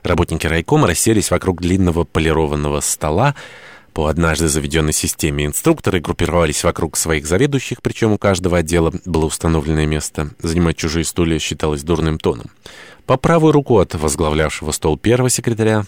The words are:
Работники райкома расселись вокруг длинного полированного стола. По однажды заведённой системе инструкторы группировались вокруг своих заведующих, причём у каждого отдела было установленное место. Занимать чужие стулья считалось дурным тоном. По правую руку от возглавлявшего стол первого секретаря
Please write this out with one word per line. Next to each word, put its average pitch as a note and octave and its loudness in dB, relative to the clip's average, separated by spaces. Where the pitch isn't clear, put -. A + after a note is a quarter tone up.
Работники E2+ 0
райкома F#2 2
расселись G2+ 2
вокруг F2 0
длинного F2 2
полированного D2+ 0
стола. G#2+ 0
По D#2 -2
однажды D#2+ 0
заведённой D2+ 0
системе D2 -2
инструкторы F#2 0
группировались D#2+ 0
вокруг E2+ -2
своих D#2 -2
заведующих, B2 -2
причём A2+ 0
у G2+ 0
каждого F2+ 0
отдела E2 2
было D#2+ 0
установленное D#2 0
место. D#2 -4
Занимать E2 0
чужие E2 -2
стулья D#2+ 0
считалось D2+ -4
дурным D#2 0
тоном. - -4
По C3 2
правую D#3+ 4
руку C#3 4
от E2+ 2
возглавлявшего D2+ -2
стол D2+ -2
первого B2 2
секретаря A2 0